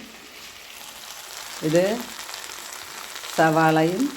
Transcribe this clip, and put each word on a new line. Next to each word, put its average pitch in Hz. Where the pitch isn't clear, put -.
ഇത് 165
സവാളയും 160